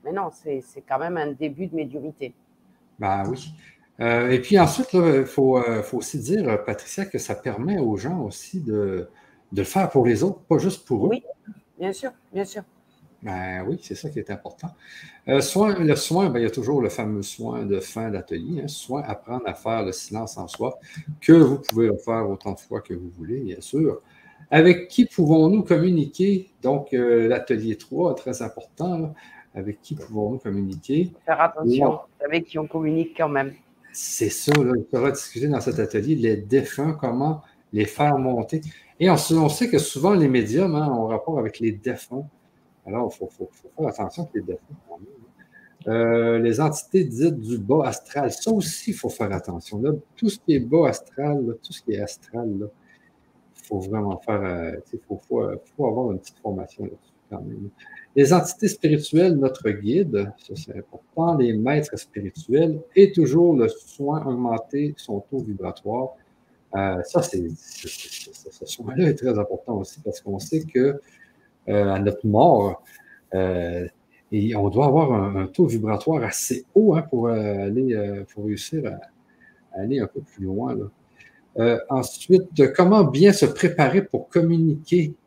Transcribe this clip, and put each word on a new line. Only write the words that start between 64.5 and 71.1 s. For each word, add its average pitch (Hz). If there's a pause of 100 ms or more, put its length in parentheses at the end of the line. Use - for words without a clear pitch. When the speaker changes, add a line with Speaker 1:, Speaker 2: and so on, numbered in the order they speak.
Speaker 2:
son 101
taux 135
vibratoire. 104 (640)
Euh, 95
ça, -
c'est, 92 (120)
c'est, -
c'est, -
c'est, -
ce -
soin-là 131
est -
très 120
important 104
aussi -
parce -
qu'on 98
sait 156
que, 143 (680)